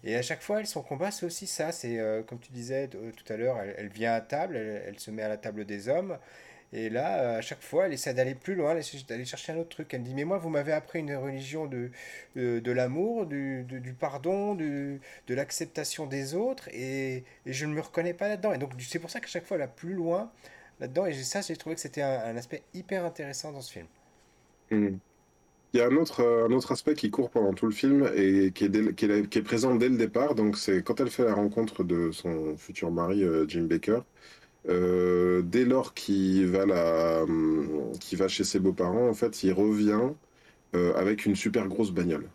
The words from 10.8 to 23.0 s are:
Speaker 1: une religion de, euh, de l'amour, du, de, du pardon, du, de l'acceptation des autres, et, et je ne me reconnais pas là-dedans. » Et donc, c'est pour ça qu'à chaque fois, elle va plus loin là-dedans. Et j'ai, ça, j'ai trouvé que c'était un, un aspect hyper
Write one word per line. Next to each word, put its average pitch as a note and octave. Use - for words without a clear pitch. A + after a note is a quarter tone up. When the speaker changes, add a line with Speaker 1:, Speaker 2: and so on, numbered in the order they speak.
Speaker 1:
une C#3+
religion C3+
de, B2
euh, A#2+
de A#2+
l'amour, D#3+
du, C3+
de, C3
du B2+
pardon, E3+
du, C#3+
de B2
l'acceptation D3
des C3+
autres, A#3+
et, C3
et C3
je D3
ne D3+
me D3+
reconnais E3+
pas G3+
là-dedans. » G#3
Et -
donc, C3+
c'est B2
pour E3
ça A#3+
qu'à -
chaque -
fois, F#3+
elle D3
va C3
plus E3+
loin F3+
là-dedans. C3+
Et E3
j'ai, C3+
ça, G3+
j'ai E3+
trouvé E3
que -
c'était D3
un, C3+
un A2+
aspect A#2+
hyper F#3